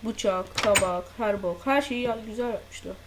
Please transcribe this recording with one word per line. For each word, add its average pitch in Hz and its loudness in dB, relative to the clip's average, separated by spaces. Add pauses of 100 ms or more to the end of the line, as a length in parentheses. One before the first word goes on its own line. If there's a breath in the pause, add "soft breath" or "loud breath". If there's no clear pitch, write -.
Bıçak, 196 -2
tabak, 190 4 (140)
her 202 0
bok. 175 -2
Her 277 6
şeyi 247 -2
ya-, 233 0 (100)
güzel 233 -4
yapmışlar. - -8 (140)